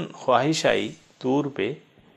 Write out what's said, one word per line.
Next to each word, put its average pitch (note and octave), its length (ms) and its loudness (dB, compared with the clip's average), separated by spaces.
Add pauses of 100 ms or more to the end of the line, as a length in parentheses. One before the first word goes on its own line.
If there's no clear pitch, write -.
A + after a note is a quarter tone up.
(140)
ख्वाहिश C3 520 2
आई G#2+ 220 2 (320)
तूर C#3 300 0
पे, G2 160 -4 (500)